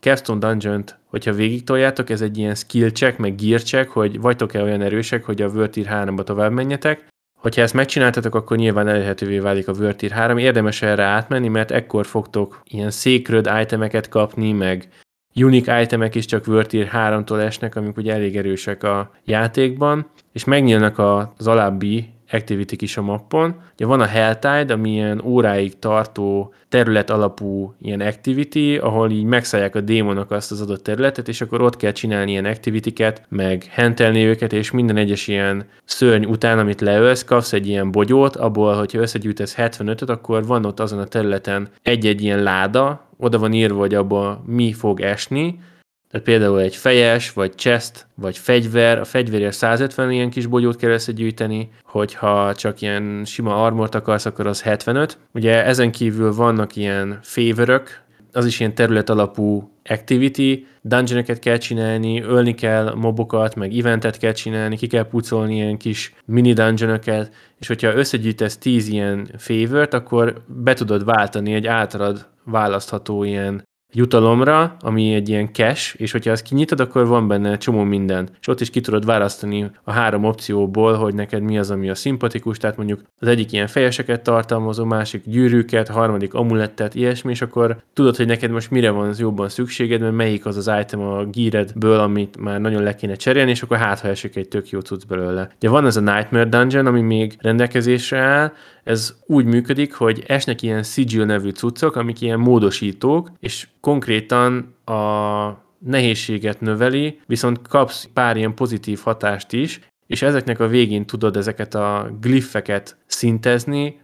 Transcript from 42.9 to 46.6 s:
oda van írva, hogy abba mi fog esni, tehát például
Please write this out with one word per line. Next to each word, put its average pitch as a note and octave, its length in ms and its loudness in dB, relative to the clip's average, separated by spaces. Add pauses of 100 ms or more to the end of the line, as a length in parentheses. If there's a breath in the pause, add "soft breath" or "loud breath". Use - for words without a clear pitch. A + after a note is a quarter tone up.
oda A#2+ 220 0
van A2 140 0
írva, A2 260 2
hogy G2+ 160 2
abba G2+ 520 0
mi A#2 260 0
fog G#2+ 280 -2
esni, C3+ 580 -4 (520 loud breath)
tehát A#2 160 -8
például G#2 340 4